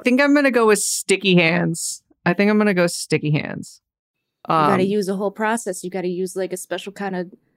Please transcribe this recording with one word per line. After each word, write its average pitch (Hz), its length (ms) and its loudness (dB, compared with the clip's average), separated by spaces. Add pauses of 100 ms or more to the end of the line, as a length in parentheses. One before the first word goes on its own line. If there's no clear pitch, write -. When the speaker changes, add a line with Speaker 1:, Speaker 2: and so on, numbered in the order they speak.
Speaker 1:
think 247 180 2
I'm 285 140 4
gonna 277 160 4
go 233 160 4
with 208 140 4
sticky 190 560 2
hands. 170 680 0 (240)
I 175 80 2
think 202 160 2
I'm 214 80 2
gonna 208 160 2
go 180 120 2
sticky 151 440 -2
hands. - 500 -6 (680)
Speaker 2:
You - 80 -4
gotta 160 280 2
Speaker 1:
Um, 196 60 0
Speaker 2:
use 202 200 -2
a 196 80 -2
whole 196 140 -4
process. 214 520 -4
You 185 60 -8
gotta 180 200 -6
use, 180 280 -6
like, 185 160 -6
a 185 60 -8
special 180 340 -10
kind 196 240 -8
of 180 160 -8 (240)